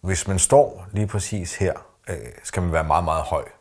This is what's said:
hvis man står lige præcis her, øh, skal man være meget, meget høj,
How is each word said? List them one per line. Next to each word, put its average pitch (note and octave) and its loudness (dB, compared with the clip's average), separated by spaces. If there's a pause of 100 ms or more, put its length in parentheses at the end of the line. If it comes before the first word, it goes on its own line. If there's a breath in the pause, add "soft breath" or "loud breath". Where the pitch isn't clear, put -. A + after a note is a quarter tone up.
hvis F#2+ -2
man F#2+ 0
står - 4
lige G#2 0
præcis G2 -4
her, F#2+ 0 (360)
øh, F2+ -6 (260)
skal - -4
man E2+ 0
være D#2+ 2
meget, D#2+ 2
meget D#2+ 0
høj, D#2 -4 (160)